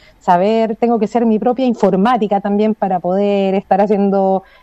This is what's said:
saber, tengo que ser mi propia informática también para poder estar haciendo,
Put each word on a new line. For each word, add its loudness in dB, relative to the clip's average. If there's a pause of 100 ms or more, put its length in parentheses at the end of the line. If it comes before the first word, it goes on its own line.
(180)
saber, 0
tengo 0
que -2
ser -2
mi 2
propia -2
informática 0
también -2
para -4
poder -2
estar 0
haciendo, 0 (200)